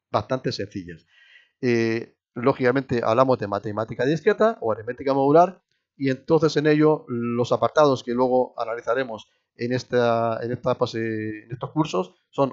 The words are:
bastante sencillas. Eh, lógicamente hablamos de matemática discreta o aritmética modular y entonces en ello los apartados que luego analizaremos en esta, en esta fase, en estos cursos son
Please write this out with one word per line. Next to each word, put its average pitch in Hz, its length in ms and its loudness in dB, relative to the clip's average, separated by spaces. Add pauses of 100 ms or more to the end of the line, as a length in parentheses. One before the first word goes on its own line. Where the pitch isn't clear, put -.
(100)
bastante 127 400 -4
sencillas. 90 560 -10 (540)
Eh, 117 560 -2 (180)
lógicamente 127 680 0
hablamos 123 340 4
de 104 80 -6
matemática 107 580 -6
discreta 208 560 0
o 110 120 -2
aritmética 123 420 -4
modular 156 480 4 (340)
y 139 140 -2
entonces 151 460 0
en 147 100 2
ello 151 400 4
los 120 460 -2
apartados 127 500 4
que 120 100 -6
luego 127 480 0
analizaremos 117 680 -4 (280)
en 120 160 -6
esta, 117 680 0
en 117 80 -6
esta 123 240 -2
fase, 110 680 -6
en 117 80 -20
estos 123 180 -12
cursos 175 420 -4 (180)
son 135 220 -2